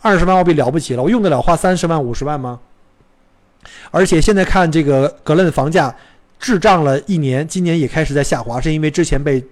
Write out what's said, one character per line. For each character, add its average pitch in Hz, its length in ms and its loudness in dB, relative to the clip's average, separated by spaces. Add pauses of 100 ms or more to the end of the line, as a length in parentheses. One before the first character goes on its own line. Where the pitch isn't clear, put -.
二 202 180 2
十 165 60 2
万 185 100 2
澳 185 80 4
币 175 100 4
了 135 160 0
不 143 80 -2
起 131 180 -4
了， 123 80 -2
我 147 60 0
用 240 120 2
得 196 80 0
了 135 120 0
花 170 140 2
三 185 200 0
十 175 120 -2
万 160 160 -2
五 120 100 -6
十 135 120 -6
万 147 120 -4
吗？ 123 220 -10 (1300)
而 185 160 0
且 180 140 2
现 202 160 4
在 190 80 2
看 175 260 2
这 160 140 0
个 139 240 2 (160)
格 156 100 0
伦 180 120 4
的 160 60 0
房 143 200 -2
价 151 240 0 (440)
滞 220 200 -2
涨 185 240 4
了 139 180 2
一 185 180 -2
年， 139 280 -2
今 180 160 -4
年 170 160 0
也 139 80 0
开 160 160 -2
始 139 100 -4
在 143 80 0
下 131 220 -4
滑， 117 160 -8
是 156 140 -2
因 156 80 -2
为 151 100 0
之 170 140 -2
前 139 180 -2
被 139 180 0 (100)